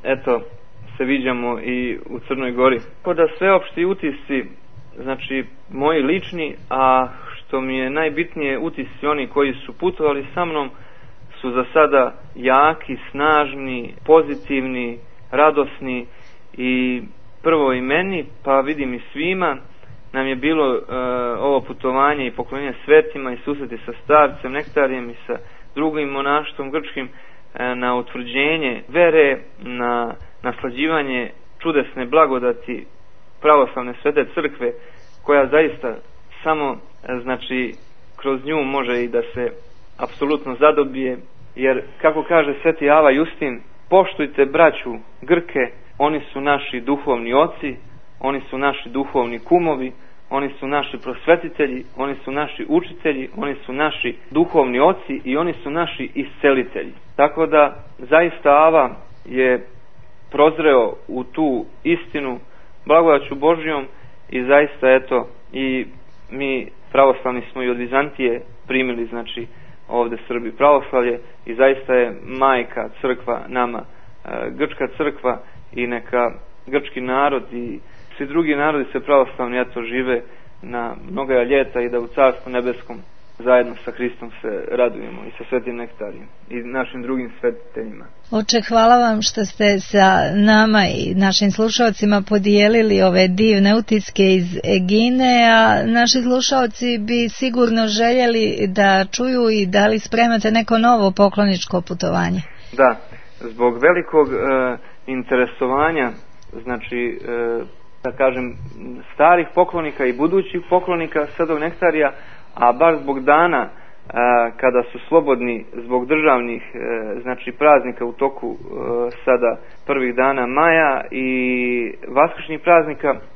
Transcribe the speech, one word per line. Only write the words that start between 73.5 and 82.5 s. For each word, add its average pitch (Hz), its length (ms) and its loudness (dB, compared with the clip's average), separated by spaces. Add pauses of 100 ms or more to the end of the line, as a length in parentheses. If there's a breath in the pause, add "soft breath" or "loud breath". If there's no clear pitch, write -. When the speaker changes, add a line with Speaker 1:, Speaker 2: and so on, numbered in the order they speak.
Speaker 1:
e, - 240 -6
grčka 135 380 -4 (100)
crkva, 127 420 -2 (360 loud breath)
i 123 120 -4
neka 120 440 0 (360)
grčki 135 340 -4
narod 131 420 0 (100)
i 120 260 -8 (380 soft breath)
svi 143 100 -6
drugi 151 280 0
narodi 147 360 0
se 135 80 -4
pravoslavni, 127 640 2
eto, 120 220 -4
žive 123 380 -2 (400 soft breath)
na 120 340 -8 (160)
mnoga 127 320 2
ljeta 127 380 0
i 120 80 -2
da 120 100 -2
u 117 80 -6
Carstvu 131 440 2